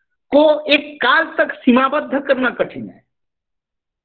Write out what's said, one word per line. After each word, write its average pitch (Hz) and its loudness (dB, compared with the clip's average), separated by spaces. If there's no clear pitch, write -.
को 294 4
एक - -2
काल 294 2
तक 302 0
सीमाबद्ध 262 0
करना 254 0
कठिन 131 -8
है। - -20